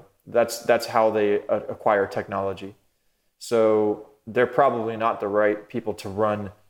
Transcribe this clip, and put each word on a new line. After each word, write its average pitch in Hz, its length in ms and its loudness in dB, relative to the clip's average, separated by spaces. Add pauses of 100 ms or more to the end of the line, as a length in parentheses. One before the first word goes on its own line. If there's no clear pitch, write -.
(260)
that's, 117 360 -2
that's - 260 0
how 113 240 2
they, 104 360 2
uh, 107 120 0 (100)
acquire 104 380 2
technology. 98 680 -6 (680)
So 110 720 2 (160)
they're 120 220 2
probably 117 500 0
not 110 220 -2
the 104 80 -4
right 104 420 0
people 110 260 -6
to - 140 -12
run 104 400 -2 (200)